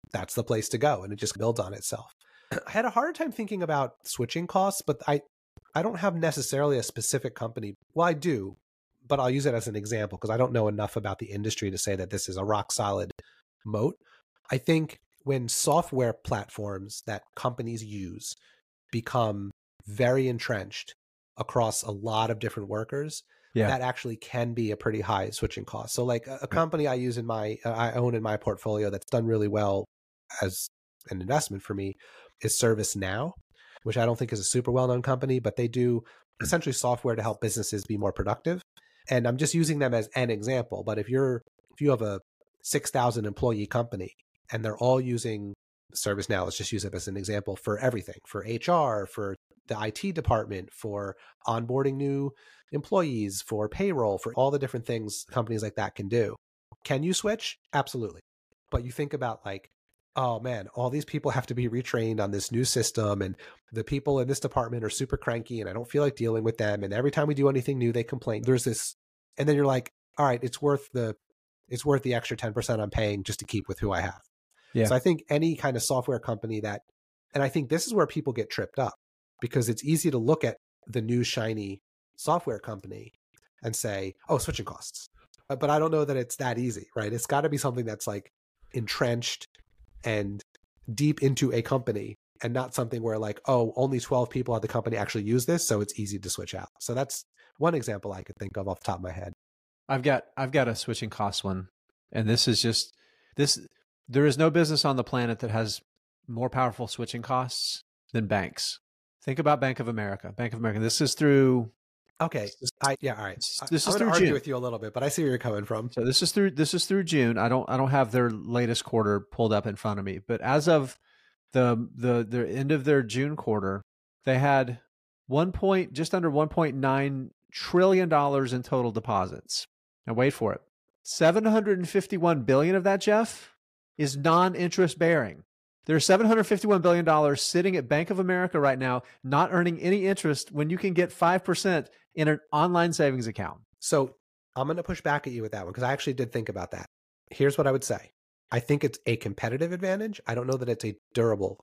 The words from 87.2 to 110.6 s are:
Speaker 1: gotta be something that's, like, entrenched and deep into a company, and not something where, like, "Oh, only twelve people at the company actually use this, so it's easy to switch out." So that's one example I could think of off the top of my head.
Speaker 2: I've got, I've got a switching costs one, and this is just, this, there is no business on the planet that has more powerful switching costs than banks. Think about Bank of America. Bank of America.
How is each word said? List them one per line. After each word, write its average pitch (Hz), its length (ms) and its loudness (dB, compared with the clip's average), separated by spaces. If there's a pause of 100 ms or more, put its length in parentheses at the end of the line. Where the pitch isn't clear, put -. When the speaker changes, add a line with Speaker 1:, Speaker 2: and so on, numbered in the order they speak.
Speaker 1:
gotta 147 220 2
be 143 80 -2
something 123 280 -2
that's, 107 220 -8
like, 104 220 -8 (420)
entrenched 120 720 -2 (580)
and 104 380 -2 (520)
deep 147 280 2
into 135 320 4
a 117 80 2
company, 107 540 -2 (260)
and 120 120 -2
not 127 200 -2
something 120 280 -4
where, 113 160 -2
like, 107 300 -4
"Oh, 120 280 4
only 135 240 2
twelve 123 300 0
people 127 260 -2
at 107 60 -2
the 110 60 -4
company 113 300 -2
actually 104 260 -2
use 120 220 2
this, 170 220 0
so 104 140 2
it's - 180 -6
easy 101 200 -4
to 95 100 -10
switch 92 240 -8
out." 92 160 -10 (100)
So - 140 -6
that's 139 300 -4 (340)
one 165 180 2
example 107 360 -6
I 95 120 -12
could - 140 -18
think 98 200 -8
of 95 100 -4
off 92 140 -4
the - 40 -8
top 92 120 -2
of 92 60 -10
my 90 80 -8
head. 92 220 -10 (540)
Speaker 2:
I've 135 160 -2
got, 139 200 2 (120)
I've 135 160 -4
got 135 160 4
a 113 80 0
switching 113 340 -6
costs 101 340 -4
one, 95 260 -4 (420)
and 110 180 0
this 117 180 4
is 110 140 4
just, - 320 0 (420)
this, 139 240 2 (480)
there 135 180 4
is 139 120 4
no 160 120 6
business 156 360 4
on 139 100 2
the 120 80 0
planet 120 360 0
that 113 120 -4
has 107 300 -2 (460)
more 123 220 -4
powerful 127 380 0
switching 117 340 -8
costs 123 600 -2 (320)
than 110 140 0
banks. - 520 -2 (440)
Think 131 160 -4
about 147 200 4
Bank 131 200 0
of 117 80 -4
America. 101 440 -4
Bank 113 220 -4
of 113 60 -8
America. 110 200 0